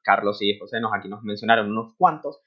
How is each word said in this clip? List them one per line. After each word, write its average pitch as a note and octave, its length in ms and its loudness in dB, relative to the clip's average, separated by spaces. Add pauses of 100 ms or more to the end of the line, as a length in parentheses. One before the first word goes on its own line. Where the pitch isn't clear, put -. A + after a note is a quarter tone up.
Carlos G2+ 380 2
y G2+ 160 0
José A2 220 -8
nos, A2+ 140 -2
aquí G2 140 -6
nos G#2 160 -12
mencionaron G#2+ 480 2
unos A2+ 260 -6
cuantos, D3+ 500 0